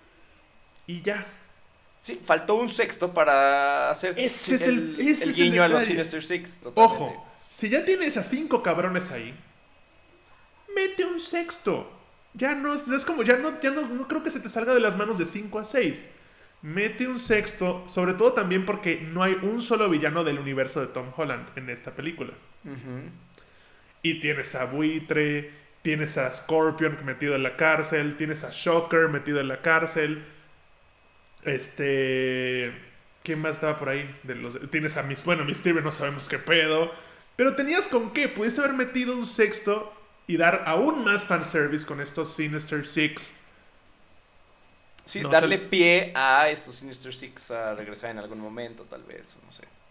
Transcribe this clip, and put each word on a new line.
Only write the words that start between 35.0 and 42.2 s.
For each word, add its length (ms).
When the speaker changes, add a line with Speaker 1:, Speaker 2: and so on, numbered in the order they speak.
Speaker 1:
Mis-, 220
bueno, 200
Mysterio, 360
no 100
sabemos 360
qué 120
pedo. 520
Pero 200
tenías 320
con 260
qué, 140
pudiste 340
haber 120
metido 420
un 120
sexto 680
y 120
dar 280
aún 380
más 220
fanservice 600
con 160
estos 340